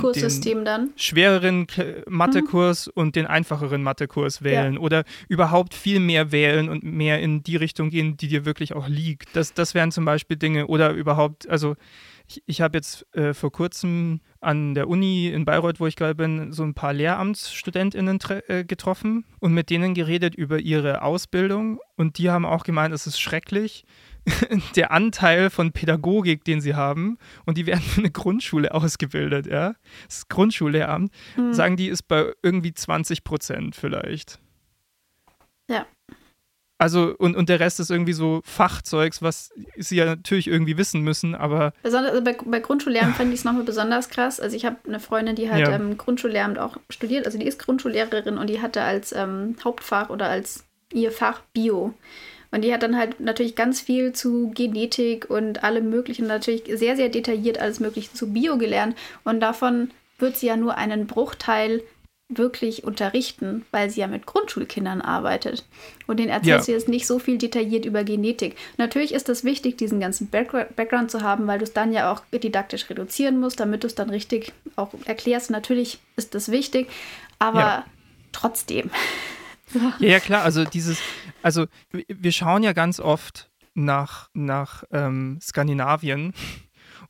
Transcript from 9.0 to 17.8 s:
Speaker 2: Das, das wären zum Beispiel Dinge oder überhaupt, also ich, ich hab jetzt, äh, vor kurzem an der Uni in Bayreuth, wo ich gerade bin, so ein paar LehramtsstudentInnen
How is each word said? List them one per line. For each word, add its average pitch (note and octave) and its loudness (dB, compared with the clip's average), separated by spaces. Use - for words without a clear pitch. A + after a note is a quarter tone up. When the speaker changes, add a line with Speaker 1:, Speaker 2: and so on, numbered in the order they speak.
Speaker 2:
Das, D#3+ 0
das E3+ 0
wären E3 2
zum E3 -2
Beispiel D3+ 0
Dinge D#3 0
oder D#3 4
überhaupt, D3+ 0
also D3 0
ich, - -18
ich E3 -2
hab D#3+ 2
jetzt, - -6
äh, D3 0
vor D3 -2
kurzem E3+ -2
an D3 0
der C#3 0
Uni F#3 2
in D#3+ -2
Bayreuth, D#3+ 2
wo E3 0
ich D#3 -2
gerade D#3+ 0
bin, D#3 -2
so D#3 -4
ein D3+ -2
paar C#3+ -4
LehramtsstudentInnen F#3+ -2